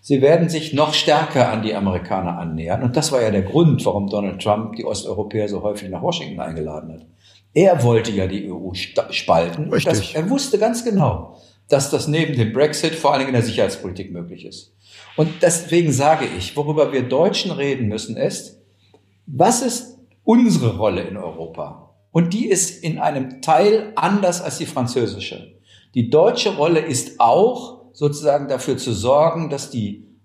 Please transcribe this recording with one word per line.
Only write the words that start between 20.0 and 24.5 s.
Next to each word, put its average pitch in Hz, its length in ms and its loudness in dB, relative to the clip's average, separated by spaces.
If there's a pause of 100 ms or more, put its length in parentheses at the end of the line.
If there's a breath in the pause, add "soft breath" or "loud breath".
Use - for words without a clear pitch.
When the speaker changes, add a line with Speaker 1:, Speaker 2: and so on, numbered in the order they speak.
Speaker 1:
unsere 180 540 4
Rolle 95 240 0
in 87 140 -8
Europa? - 760 -12 (160)
Und 170 240 2
die 233 140 -2
ist - 340 -2
in 156 160 -6
einem 143 420 -4
Teil 202 540 2
anders 180 480 0
als - 160 -8